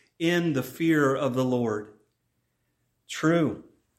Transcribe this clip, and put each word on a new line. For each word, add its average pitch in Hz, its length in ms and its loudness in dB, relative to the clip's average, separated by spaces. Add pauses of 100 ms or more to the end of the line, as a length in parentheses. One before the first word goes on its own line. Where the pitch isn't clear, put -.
(180)
in 170 360 0
the 127 80 -2
fear 151 520 2
of 135 200 -2
the 131 100 0
Lord. 117 480 -2 (1120)
True, 160 580 0 (340)